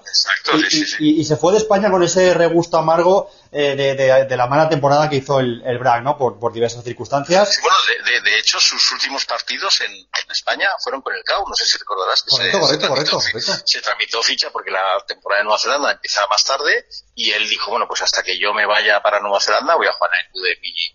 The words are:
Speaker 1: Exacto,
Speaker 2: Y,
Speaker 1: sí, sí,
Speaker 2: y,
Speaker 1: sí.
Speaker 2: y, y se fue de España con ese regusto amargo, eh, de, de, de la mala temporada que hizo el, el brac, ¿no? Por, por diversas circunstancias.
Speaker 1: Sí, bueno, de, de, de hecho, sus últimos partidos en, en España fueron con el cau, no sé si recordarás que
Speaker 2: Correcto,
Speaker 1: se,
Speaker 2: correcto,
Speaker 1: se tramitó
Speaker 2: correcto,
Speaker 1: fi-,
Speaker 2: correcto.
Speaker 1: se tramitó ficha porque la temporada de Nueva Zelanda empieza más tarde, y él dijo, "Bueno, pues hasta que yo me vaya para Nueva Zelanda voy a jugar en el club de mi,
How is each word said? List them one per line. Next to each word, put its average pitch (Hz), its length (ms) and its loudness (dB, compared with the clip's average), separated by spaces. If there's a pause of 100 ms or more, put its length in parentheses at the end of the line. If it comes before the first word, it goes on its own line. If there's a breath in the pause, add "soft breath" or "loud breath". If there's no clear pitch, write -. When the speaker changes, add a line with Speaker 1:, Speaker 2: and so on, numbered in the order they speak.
Speaker 1:
Exacto, - 520 0
Speaker 2:
Y, 156 60 4
Speaker 1:
sí, - 60 0
sí, 151 120 0
Speaker 2:
y, 143 40 -4
Speaker 1:
sí. - 140 -6
Speaker 2:
y, 151 220 4
y - 20 -4
se 156 120 0
fue 170 160 2
de 214 60 4
España 208 320 2
con 185 120 4
ese 180 320 4
regusto 165 420 2
amargo, 170 540 4 (200 loud breath)
eh, 143 240 0
de, 139 200 2
de, 131 320 6
de 131 100 -2
la 123 100 2
mala 151 220 2
temporada 147 400 4
que 147 80 0
hizo 135 240 0
el, 120 240 -2
el 123 140 -2
brac, 120 240 2
¿no? 139 160 0
Por, 117 200 -2
por 117 140 -2
diversas 117 320 -2
circunstancias. 143 680 0
Speaker 1:
Sí, - 80 -2
bueno, 185 160 2 (100)
de, 120 240 -2
de, 117 80 0
de 107 180 2
hecho, - 220 0
sus - 320 2
últimos 135 320 -4
partidos 131 560 -4
en, 110 100 -4
en - 400 -10
España 147 380 -4 (160)
fueron 135 160 -6
con 107 160 -8
el 92 80 -12
cau, 175 240 -2
no 110 60 -8
sé - 100 -2
si - 140 0
recordarás 101 440 -2
que - 100 -6
Speaker 2:
Correcto, 180 260 0
Speaker 1:
se, - 20 0
Speaker 2:
correcto, 147 180 2
Speaker 1:
se 202 80 -2
tramitó 147 300 -2
Speaker 2:
correcto, 135 40 -2
Speaker 1:
fi-, - 120 -4 (140)
Speaker 2:
correcto. 196 200 -4
Speaker 1:
se - 140 -2
tramitó 110 420 -4
ficha 143 280 -2
porque 98 200 -8
la 95 380 -2
temporada - 320 -2
de 104 40 0
Nueva 107 140 0
Zelanda 123 340 -2
empieza - 360 -6
más 104 160 0
tarde, 151 420 -2 (280 loud breath)
y 113 160 -4
él 107 180 -2
dijo, 107 220 -6
"Bueno, 110 180 -2
pues - 140 -6
hasta 95 200 -2
que 92 160 -6
yo 101 140 0
me 107 140 -2
vaya 104 340 2
para 104 200 0
Nueva 101 200 -2
Zelanda 120 360 0
voy 107 100 0
a 85 80 0
jugar 87 200 -2
en 90 120 0
el - 40 -20
club 92 140 -10
de 87 160 -2
mi, - 140 -14 (200)